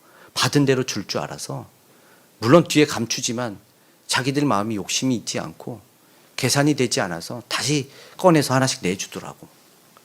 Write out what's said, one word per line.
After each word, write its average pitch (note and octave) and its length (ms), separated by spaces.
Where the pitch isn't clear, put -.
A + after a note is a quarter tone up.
받은 C#3+ 320
대로 B2+ 180
줄 G2 220
줄 - 160
알아서, D#2 460
물론 C#3+ 280
뒤에 D3 180
감추지만 A#2 720
자기들 C3+ 380
마음이 A2 300
욕심이 B2 400
있지 - 240
않고 A2+ 400
계산이 C#3+ 360
되지 B2+ 280
않아서 F#2+ 460
다시 C3 440
꺼내서 D#3+ 360
하나씩 C3 280
내주더라고. - 680